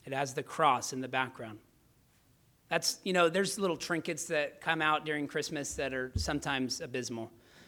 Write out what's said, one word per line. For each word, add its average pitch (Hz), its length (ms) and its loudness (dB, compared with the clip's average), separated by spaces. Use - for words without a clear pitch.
It 135 80 -6
has 135 200 0
the 147 80 -2
cross 131 500 2
in 131 100 -4
the 131 60 -4
background. 123 520 -4
That's, - 360 0
you 185 100 0
know, 175 160 8
there's 190 300 2
little 180 180 0
trinkets 165 480 -2
that 151 360 -2
come 160 200 2
out 156 240 2
during 147 220 -2
Christmas 147 480 -4
that 135 180 -2
are 131 220 -4
sometimes 139 680 -2
abysmal, 120 500 -6